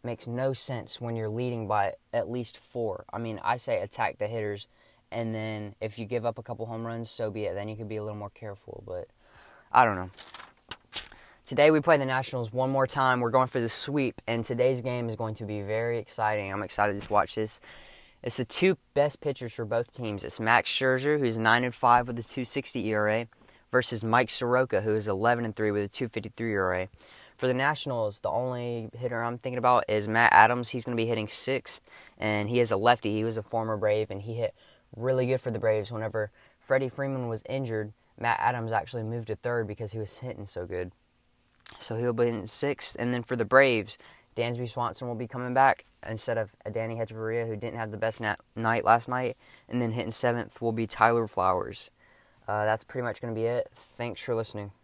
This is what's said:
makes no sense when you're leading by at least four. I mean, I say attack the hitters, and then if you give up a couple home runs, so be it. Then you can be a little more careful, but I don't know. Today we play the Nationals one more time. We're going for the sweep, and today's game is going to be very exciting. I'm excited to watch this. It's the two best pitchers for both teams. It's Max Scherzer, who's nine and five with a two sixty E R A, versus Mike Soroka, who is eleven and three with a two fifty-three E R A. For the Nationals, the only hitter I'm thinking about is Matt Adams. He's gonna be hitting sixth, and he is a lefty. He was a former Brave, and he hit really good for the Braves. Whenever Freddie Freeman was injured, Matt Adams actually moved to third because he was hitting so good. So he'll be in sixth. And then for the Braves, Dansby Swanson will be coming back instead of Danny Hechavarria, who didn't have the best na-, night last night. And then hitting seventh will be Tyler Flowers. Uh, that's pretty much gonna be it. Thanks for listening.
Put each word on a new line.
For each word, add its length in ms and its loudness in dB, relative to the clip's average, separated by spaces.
makes 220 -6
no 260 -2
sense 480 -6
when 160 -4
you're 140 -4
leading 360 -4
by 280 2
at 180 -2
least 280 -8
four. 520 -6
I 60 -8
mean, 260 -6
I 140 0
say 240 -2
attack 380 -4
the 100 -2
hitters, 400 -6
and 240 -4
then 460 -6
if 180 -8
you 60 -6
give 220 -4
up 120 -2
a 40 -14
couple 240 -8
home 200 -8
runs, 220 -6
so 220 -4
be 140 -6
it. 100 -2
Then 140 -6
you 80 -8
can 120 -10
be 80 -6
a 60 -6
little 160 -8
more 100 -10
careful, 580 -14
but 220 -10
I 140 8
don't 100 2
know. 140 -6
Today 240 6
we 100 6
play 160 6
the 80 2
Nationals 480 -2
one 160 0
more 180 2
time. 340 2
We're 100 2
going 180 4
for 100 -2
the 120 0
sweep, 560 -2
and 180 0
today's 380 2
game 260 -2
is 80 -4
going 200 -4
to 100 -10
be 160 -4
very 340 -2
exciting. 560 -2
I'm 100 -4
excited 380 0
to 100 -12
watch 260 2
this. 220 -2
It's 140 -4
the 80 -2
two 320 2
best 300 2
pitchers 320 -4
for 100 -6
both 260 0
teams. 340 -6
It's 140 -10
Max 300 4
Scherzer, 500 2
who's 200 2
nine 260 6
and 100 -2
five 320 6
with 120 -4
a 40 -6
two 220 -6
sixty 440 -4
E 40 0
R 160 2
A, 200 0
versus 320 0
Mike 240 4
Soroka, 540 2
who 120 2
is 140 -2
eleven 380 2
and 100 -6
three 140 0
with 140 0
a 40 -6
two 200 -6
fifty-three 440 -6
E 40 0
R 180 2
A. 140 -2
For 80 -2
the 80 2
Nationals, 680 -2
the 80 -4
only 680 -4
hitter 300 -4
I'm 140 -4
thinking 180 -6
about 320 6
is 180 2
Matt 280 8
Adams. 340 8
He's 160 -6
gonna 140 -2
be 80 2
hitting 220 -2
sixth, 520 -4
and 320 0
he 100 4
is 100 4
a 60 4
lefty. 380 2
He 100 0
was 140 -2
a 40 -6
former 360 -4
Brave, 320 0
and 100 -8
he 140 -10
hit 200 -2
really 300 0
good 160 0
for 100 -6
the 80 -4
Braves. 320 2
Whenever 400 -4
Freddie 300 0
Freeman 360 -4
was 220 -4
injured, 460 -4
Matt 180 0
Adams 320 0
actually 340 -2
moved 240 -6
to 80 -4
third 300 -2
because 260 -8
he 60 -6
was 200 -8
hitting 260 -10
so 220 -8
good. 260 -6
So 160 -6
he'll 180 0
be 140 4
in 180 -4
sixth. 520 -4
And 140 0
then 100 -2
for 140 -4
the 80 0
Braves, 540 6
Dansby 320 -2
Swanson 400 -4
will 80 -4
be 140 -6
coming 240 -6
back 320 4
instead 300 -4
of 160 -4
Danny 220 -4
Hechavarria, 520 -4
who 100 -4
didn't 220 -8
have 120 -6
the 80 -8
best 240 -2
na-, 140 -2
night 300 2
last 200 6
night. 300 -2
And 140 -2
then 100 0
hitting 180 -4
seventh 520 -2
will 100 0
be 140 -2
Tyler 400 4
Flowers. 640 0
Uh, 160 0
that's 200 0
pretty 200 -6
much 160 -6
gonna 140 -6
be 100 -2
it. 300 -2
Thanks 480 -10
for 120 -2
listening. 360 -6